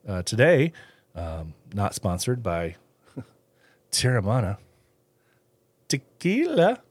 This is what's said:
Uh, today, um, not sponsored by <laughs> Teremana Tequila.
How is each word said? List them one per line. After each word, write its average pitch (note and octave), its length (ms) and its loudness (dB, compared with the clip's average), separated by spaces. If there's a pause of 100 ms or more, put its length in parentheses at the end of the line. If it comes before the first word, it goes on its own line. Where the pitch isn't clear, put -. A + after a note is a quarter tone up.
Uh, F#2 160 -4
today, D3+ 500 4 (420)
um, D#2+ 400 -8 (200)
not G2+ 200 -2
sponsored A#2 480 -4
by E2+ 340 -4 (400)
<laughs> C3 60 -12 (680)
Teremana A2+ 680 0 (1300)
Tequila. G#3+ 1040 0